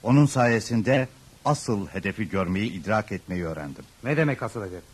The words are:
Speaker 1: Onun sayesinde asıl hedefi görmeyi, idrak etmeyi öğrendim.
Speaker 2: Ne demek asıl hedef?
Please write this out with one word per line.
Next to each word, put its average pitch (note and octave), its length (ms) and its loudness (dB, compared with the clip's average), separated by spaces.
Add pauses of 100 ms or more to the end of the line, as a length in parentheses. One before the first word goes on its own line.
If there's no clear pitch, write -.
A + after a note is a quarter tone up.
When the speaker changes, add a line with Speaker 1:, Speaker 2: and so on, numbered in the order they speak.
Speaker 1:
Onun C#3+ 240 6
sayesinde A#2+ 800 2 (360)
asıl A#2 420 0
hedefi F#2+ 420 -4
görmeyi, F#2+ 440 -2
idrak G2+ 400 -2
etmeyi F2+ 320 -6
öğrendim. D2+ 400 -8 (200)
Speaker 2:
Ne C#3+ 120 -2
demek D3 260 0
asıl A2 240 -8
hedef? F2+ 160 -12 (120)